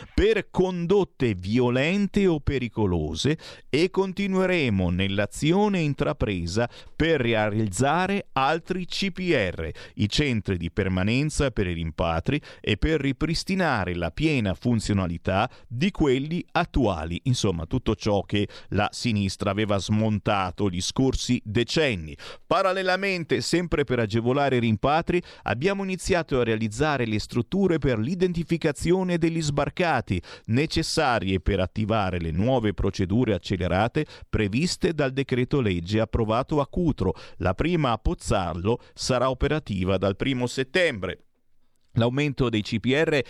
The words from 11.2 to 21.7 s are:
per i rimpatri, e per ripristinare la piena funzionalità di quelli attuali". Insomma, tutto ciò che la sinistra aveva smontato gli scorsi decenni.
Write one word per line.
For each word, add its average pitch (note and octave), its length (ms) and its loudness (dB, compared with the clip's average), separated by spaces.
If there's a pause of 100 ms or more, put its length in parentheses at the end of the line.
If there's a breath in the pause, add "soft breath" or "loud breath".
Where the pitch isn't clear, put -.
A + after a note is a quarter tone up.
per G2 160 -2
i F2+ 40 -2
rimpatri, E2 680 -2 (200 loud breath)
e - 160 0
per D3+ 240 0
ripristinare C#3 920 0
la E2+ 160 -2
piena C3 440 0
funzionalità G2 920 0 (200 soft breath)
di D3 240 -2
quelli D3 580 0
attuali". F#2+ 760 -2
Insomma, F#2+ 400 0
tutto A#2 280 -2
ciò G2+ 280 0
che G#2 260 -2 (220 loud breath)
la G2 200 0
sinistra G2+ 640 0
aveva G2+ 260 0
smontato G#2 880 0
gli F2+ 120 -2
scorsi B2+ 640 0
decenni. G#2+ 720 -2 (280 loud breath)